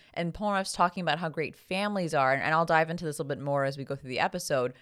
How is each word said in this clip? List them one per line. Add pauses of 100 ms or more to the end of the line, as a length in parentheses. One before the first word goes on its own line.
(120)
And
Polnareff's
talking
about
how
great
families
are.
And,
and
I'll
dive
into
this
a
little
bit
more
as
we
go
through
the
episode.